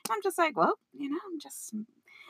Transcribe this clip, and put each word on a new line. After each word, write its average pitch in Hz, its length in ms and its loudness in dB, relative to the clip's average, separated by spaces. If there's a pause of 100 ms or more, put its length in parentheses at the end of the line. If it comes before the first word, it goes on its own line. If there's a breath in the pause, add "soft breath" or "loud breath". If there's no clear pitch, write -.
And 453 60 -2
I'm 427 100 0
just 381 140 0
like, 311 200 4
"Well, 254 220 6 (140)
you 277 180 -8
know, 294 80 -2 (140)
I'm 320 80 -6
just," - 340 -12 (560 soft breath)